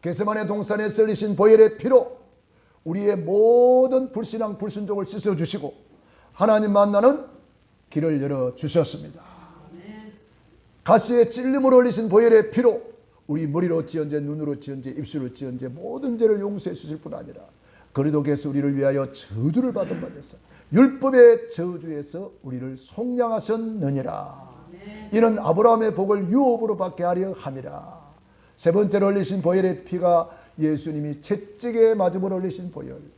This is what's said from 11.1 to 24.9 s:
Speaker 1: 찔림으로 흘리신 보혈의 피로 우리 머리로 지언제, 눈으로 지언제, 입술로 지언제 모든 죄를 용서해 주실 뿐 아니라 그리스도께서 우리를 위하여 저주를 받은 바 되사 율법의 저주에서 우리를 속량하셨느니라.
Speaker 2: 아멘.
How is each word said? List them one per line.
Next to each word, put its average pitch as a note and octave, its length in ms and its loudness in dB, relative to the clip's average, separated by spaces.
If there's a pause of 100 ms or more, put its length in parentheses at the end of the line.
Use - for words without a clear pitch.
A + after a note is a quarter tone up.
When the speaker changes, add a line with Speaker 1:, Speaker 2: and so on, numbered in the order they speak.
Speaker 1:
찔림으로 C4 460 2
흘리신 A3+ 320 2
보혈의 G#3+ 420 4
피로 A#3+ 300 2 (460)
우리 D#3 200 -4
머리로 E3 380 -2
지언제, D3+ 340 -6
눈으로 D3 400 -8
지언제, C3+ 300 -12
입술로 B2+ 440 -10
지언제 B2+ 360 -10
모든 A#3 480 -8
죄를 G#3+ 240 2
용서해 G3 340 -8
주실 D3+ 240 -12
뿐 - 140 -16
아니라 - 280 -16 (520)
그리스도께서 C#3+ 560 -2
우리를 C#3+ 260 -2
위하여 C#3 380 -2
저주를 D#3 580 -4
받은 - 300 -6
바 - 80 -12
되사 - 260 -20 (380)
율법의 B3 800 6
저주에서 E3 800 -10 (100)
우리를 B2+ 360 -12
속량하셨느니라. A3 1800 -6 (120)
Speaker 2:
아멘. - 460 -20